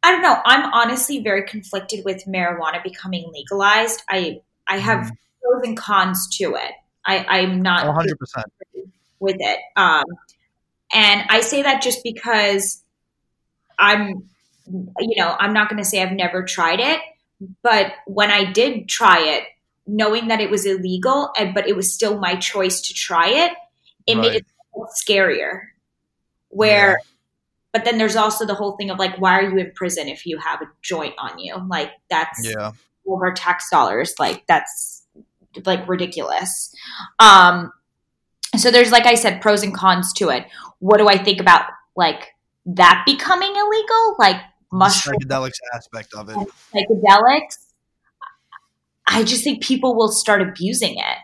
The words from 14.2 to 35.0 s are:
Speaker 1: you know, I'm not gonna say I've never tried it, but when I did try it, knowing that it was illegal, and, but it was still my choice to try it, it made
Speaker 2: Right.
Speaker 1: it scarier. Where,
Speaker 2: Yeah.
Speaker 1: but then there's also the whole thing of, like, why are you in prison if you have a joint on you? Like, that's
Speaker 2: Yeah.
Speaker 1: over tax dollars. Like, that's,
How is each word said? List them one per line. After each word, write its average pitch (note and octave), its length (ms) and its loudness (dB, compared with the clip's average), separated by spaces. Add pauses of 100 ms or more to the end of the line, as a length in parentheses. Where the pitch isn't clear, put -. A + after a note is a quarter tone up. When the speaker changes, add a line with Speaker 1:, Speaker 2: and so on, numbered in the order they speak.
Speaker 1:
you A3 180 -4
know, E3+ 220 0
I'm G#3 140 0
not G#3+ 160 0
gonna G#3 160 -6
say F#3+ 160 -2
I've F#3 120 -2
never F3+ 300 -4
tried F3+ 360 -2
it, D4+ 200 -2 (600)
but G#3+ 320 2 (120)
when G#3 260 0
I G3 200 0
did A3 360 0
try F#3 320 4
it, D3+ 240 0 (440)
knowing G#3+ 420 -2
that A3 100 0
it G#3 100 -2
was G3+ 160 -2
illegal, F#3+ 720 -2
and, F#3+ 160 -2
but G3+ 140 -2
it G3+ 80 0
was F#3 160 -2
still G#3+ 280 -2
my F#3 160 -2
choice F#3+ 460 -4
to - 120 -10
try E3+ 360 0
it, E4 220 2 (560)
it A3 80 2
made A3+ 120 2
Speaker 2:
Right. A3+ 100 0
Speaker 1:
it - 80 -6 (640)
scarier. F3+ 540 0 (880)
Where, G3+ 400 4
Speaker 2:
Yeah. F#3 60 2 (800)
Speaker 1:
but A3 120 -2
then A#3 120 0
there's A3 180 0
also G#3+ 300 0
the G3+ 80 -4
whole G3+ 200 -6
thing G3 180 -10
of, F#3+ 80 -10
like, F#3 200 -4
why F#3+ 200 4
are G3 100 0
you F#3+ 80 0
in F3+ 140 -4
prison F3 360 -6
if D3 180 -14
you E3 120 -10
have D#3 240 -8
a D#3 40 -14 (160)
joint D#3+ 360 -8
on A#2+ 220 -14
you? F#2 160 -14 (120)
Like, D#3+ 240 -6 (180)
that's D#3+ 380 -4
Speaker 2:
Yeah. G#2+ 260 -8 (340)
Speaker 1:
over F#3 260 -2
tax - 360 -4
dollars. B2+ 500 0
Like, - 280 -4
that's, - 560 -4 (640)